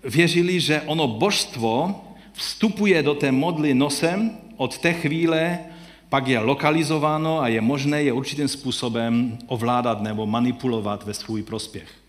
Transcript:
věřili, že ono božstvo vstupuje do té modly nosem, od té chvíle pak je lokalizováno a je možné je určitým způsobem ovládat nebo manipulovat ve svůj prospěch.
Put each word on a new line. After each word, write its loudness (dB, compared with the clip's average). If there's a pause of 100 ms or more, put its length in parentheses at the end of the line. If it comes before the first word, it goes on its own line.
věřili, 2
že 2
ono 0
božstvo 0 (280)
vstupuje 0
do 2
té 2
modly 2
nosem, 2 (260)
od -4
té 2
chvíle 0 (500)
pak 0
je 4
lokalizováno 2
a 0
je 2
možné 0
je 2
určitým -2
způsobem -2
ovládat 0
nebo -4
manipulovat -2
ve -8
svůj -6
prospěch. -10 (200)